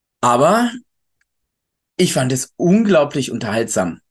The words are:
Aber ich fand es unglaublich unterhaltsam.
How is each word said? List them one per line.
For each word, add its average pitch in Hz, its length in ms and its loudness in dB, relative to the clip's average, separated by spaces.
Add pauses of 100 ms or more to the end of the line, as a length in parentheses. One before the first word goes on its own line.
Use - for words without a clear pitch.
(220)
Aber 160 480 2 (1300)
ich 180 160 0
fand 131 180 0
es - 240 -8
unglaublich 175 760 2
unterhaltsam. 107 680 -4 (100)